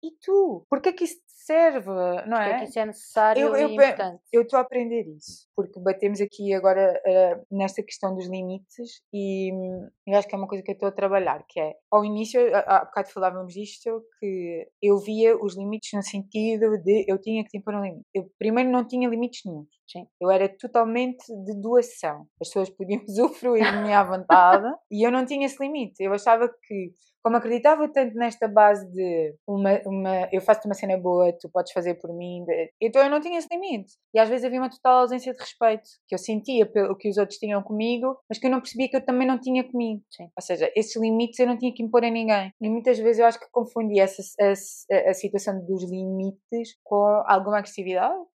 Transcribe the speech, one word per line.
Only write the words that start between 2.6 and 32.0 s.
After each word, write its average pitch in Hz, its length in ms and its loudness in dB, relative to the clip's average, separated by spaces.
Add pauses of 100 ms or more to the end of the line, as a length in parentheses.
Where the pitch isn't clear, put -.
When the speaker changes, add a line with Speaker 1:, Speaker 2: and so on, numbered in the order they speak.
Speaker 2:
isso 202 140 -8
é 220 60 0
necessário 214 560 2
Speaker 1:
Eu, 285 140 2
eu 294 140 2
Speaker 2:
e 214 60 -6
Speaker 1:
pe-, 277 80 8
Speaker 2:
importante? 190 380 0 (120)
Speaker 1:
eu 233 80 6
estou 233 180 2
a - 40 2
aprender 233 440 -4
isso, - 480 -20
porque 190 240 -6
batemos 190 420 -2
aqui 202 320 -4
agora, 190 520 4
eh, 185 360 4 (100)
nesta 196 320 -4
questão 190 300 -8
dos 185 160 -10
limites 190 720 -12 (120)
e, 196 400 -4
hum, 185 340 -10 (200)
eu 202 100 2
acho 202 100 2
que 208 80 -8
é - 20 -6
uma 196 100 -8
coisa 190 160 -10
que 202 80 -8
eu - 20 -6
estou 196 160 -4
a - 20 -6
trabalhar, 190 560 -2
que - 120 -10
é, 156 140 -4 (180)
ao 208 120 4
início, 220 360 -2 (160)
há, 202 40 4 (180)
há - 80 2
bocado 196 240 -6
falávamos 185 440 -4
disto, 220 500 -10 (160)
que 180 480 -8 (140)
eu 202 180 4
via 220 420 4
os 196 160 -6
limites 208 360 -10
no 202 100 -4
sentido 214 800 -2
de 202 240 2
eu 196 120 0
tinha 220 240 -4
que 214 80 -12
te 208 60 -12
impor 208 180 -8
um 202 80 -4
limite. 180 300 -12
Eu 185 240 -8
primeiro 233 320 0
não 247 160 0
tinha 247 220 -2
limites 240 380 -4
nenhuns. 151 240 -12 (180)
Speaker 2:
Sim. 175 200 -18 (120)
Speaker 1:
Eu 180 120 0
era 190 180 4
totalmente 240 760 -2 (220)
de 208 160 -8
doação. 208 640 -2 (160)
As 170 80 -12
pessoas 190 200 -4
podiam 196 320 -6
<laughs> 202 60 -18
usufruir 233 640 2
de 202 120 -4
mim 208 100 -2
à 202 100 6
vontade 185 600 6 (100)
Speaker 2:
<laughs> - 160 -20
Speaker 1:
e 208 140 0
eu 240 60 4
não 254 140 0
tinha 277 200 -4
esse 277 180 -6
limite. 277 400 -8
Eu 196 100 0
achava 226 360 4
que, 190 420 -12 (320)
como 233 140 2
acreditava 240 540 2
tanto 262 240 0
nesta 233 320 -4
base 208 440 6
de 170 440 -2 (120)
uma, 196 380 2
uma, 190 460 -4
eu 190 100 -2
faço-te 214 260 2
uma 202 80 -4
cena 190 220 -4
boa, 180 420 2
tu 165 100 -18
podes 180 220 -4
fazer 175 240 -4
por 170 200 -14